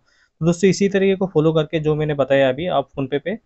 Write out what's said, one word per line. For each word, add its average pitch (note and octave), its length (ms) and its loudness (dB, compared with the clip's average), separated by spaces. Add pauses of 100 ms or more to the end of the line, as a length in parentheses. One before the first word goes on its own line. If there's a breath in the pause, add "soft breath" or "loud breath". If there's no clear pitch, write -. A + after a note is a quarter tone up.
(420)
तो D#3 40 -2
दोस्तों, E3+ 240 2
इसी G3 200 2
तरीके G3 260 2
को F#3+ 120 -4
फॉलो D#3+ 260 2
करके D#3+ 260 -2
जो D3+ 160 0
मैंने D3+ 200 -2
बताया C3+ 340 2
अभी, C#3 180 -4
आप C#3+ 220 -2
PhonePe C#3 300 -6
पे G3 260 -6